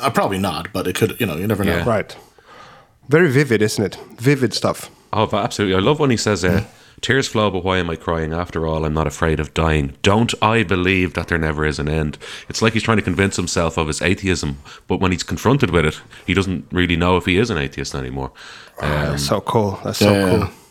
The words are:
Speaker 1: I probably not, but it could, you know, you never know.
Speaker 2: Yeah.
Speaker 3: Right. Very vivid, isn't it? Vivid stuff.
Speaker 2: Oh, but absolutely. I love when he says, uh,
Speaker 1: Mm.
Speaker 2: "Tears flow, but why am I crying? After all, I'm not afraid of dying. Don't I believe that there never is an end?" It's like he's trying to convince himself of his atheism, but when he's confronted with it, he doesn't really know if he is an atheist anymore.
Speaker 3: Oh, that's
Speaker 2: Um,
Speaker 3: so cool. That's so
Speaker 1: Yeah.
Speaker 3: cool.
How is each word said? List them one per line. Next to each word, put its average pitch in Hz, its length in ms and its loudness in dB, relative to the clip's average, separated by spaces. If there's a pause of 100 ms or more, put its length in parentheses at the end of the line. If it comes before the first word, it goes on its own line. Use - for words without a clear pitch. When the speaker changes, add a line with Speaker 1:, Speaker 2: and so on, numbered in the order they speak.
Speaker 1:
I - 20 0
probably 101 300 0
not, 90 340 -4
but 92 140 -4
it 92 80 -2
could, - 240 0
you 120 80 -2
know, 78 80 -4
you 87 100 -4
never 104 180 -2
know. 82 140 0
Speaker 2:
Yeah. 87 100 -2
Speaker 3:
Right. 110 280 -2 (920)
Very 160 220 4
vivid, 120 320 2
isn't 107 220 0
it? 92 140 -4 (220)
Vivid 127 320 2
stuff. - 380 -4 (220)
Speaker 2:
Oh, 104 160 0
but 101 160 -2
absolutely. 101 320 0
I 92 40 4
love 139 200 2
when 147 100 2
he 117 80 2
says, 101 260 0
uh, 92 60 2
Speaker 1:
Mm. 98 160 2 (360)
Speaker 2:
"Tears 131 260 0
flow, 107 240 0
but 92 120 -4
why 92 140 0
am 87 140 0
I 80 60 -4
crying? 80 360 -2
After 85 320 -4
all, 80 180 0
I'm 78 120 0
not 78 100 0
afraid 76 340 0
of 76 140 -6
dying. 76 480 2
Don't 107 400 4
I 113 220 4
believe 90 500 0
that 87 140 -4
there 85 100 0
never 78 300 0
is 73 100 -2
an 73 100 -2
end?" 76 300 -2 (320)
It's - 140 -4
like 113 100 4
he's 110 80 -2
trying 113 160 2
to 98 60 2
convince 95 320 0
himself 85 420 -2
of 80 100 2
his 76 140 -4
atheism, 85 560 0 (300)
but 92 120 -2
when 92 120 2
he's 85 120 -2
confronted 117 460 0
with 82 160 2
it, 78 140 -2 (260)
he 92 80 0
doesn't 90 380 0
really 87 240 2
know 87 220 4
if 85 80 -4
he 90 120 2
is 113 140 2
an 82 80 -2
atheist 69 340 -6
anymore. 65 380 -6 (500)
Speaker 3:
Oh, 73 60 -2
that's 73 240 0
Speaker 2:
Um, 71 80 -2
Speaker 3:
so 82 220 0
cool. 104 420 0
That's 104 160 -4
so 104 120 6
Speaker 1:
Yeah. 98 180 4
Speaker 3:
cool. 90 200 2 (220)